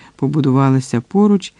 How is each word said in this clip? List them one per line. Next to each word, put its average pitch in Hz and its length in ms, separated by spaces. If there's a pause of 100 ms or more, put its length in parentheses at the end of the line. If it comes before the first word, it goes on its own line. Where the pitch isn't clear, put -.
(160)
побудувалися 135 840
поруч 202 580